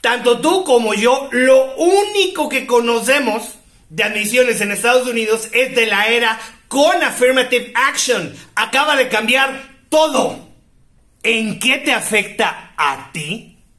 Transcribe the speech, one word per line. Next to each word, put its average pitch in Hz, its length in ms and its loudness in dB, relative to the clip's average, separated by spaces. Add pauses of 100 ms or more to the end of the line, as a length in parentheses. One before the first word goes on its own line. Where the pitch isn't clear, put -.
Tanto 240 380 2
tú 370 240 2
como 226 300 2
yo, 254 360 2
lo 262 460 2
único 381 720 2
que 262 180 -4
conocemos 233 880 0 (340)
de 165 140 -6
admisiones 220 580 0
en 202 120 -2
Estados 240 340 0
Unidos 220 460 -2
es 247 240 0
de 226 100 2
la 208 220 0
era 233 320 0 (260)
con 320 380 2
Affirmative 247 680 0
Action. 240 600 -2 (220)
Acaba 269 400 0
de 254 120 2
cambiar 247 800 -2
todo. - 640 0 (680)
¿En 220 380 -2
qué 262 180 0
te 277 140 -2
afecta 208 840 -4
a 143 360 -4
ti? 160 460 -12 (200)